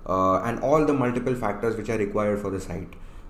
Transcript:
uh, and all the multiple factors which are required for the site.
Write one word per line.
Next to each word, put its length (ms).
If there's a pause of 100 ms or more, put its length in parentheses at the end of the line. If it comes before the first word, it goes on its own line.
uh, 360
and 180
all 240
the 80
multiple 420
factors 420
which 120
are 100
required 420
for 100
the 100
site. 320 (380)